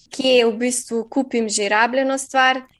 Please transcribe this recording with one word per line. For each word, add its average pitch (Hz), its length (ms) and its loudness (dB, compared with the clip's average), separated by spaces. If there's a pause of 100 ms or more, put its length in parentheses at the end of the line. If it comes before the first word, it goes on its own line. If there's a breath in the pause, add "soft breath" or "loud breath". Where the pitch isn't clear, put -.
(100)
kje 254 360 2
v 226 100 0
bistvu 233 540 -4
kupim 247 380 -2
že 208 200 -2
rabljeno 254 500 0
stvar 262 420 0 (200)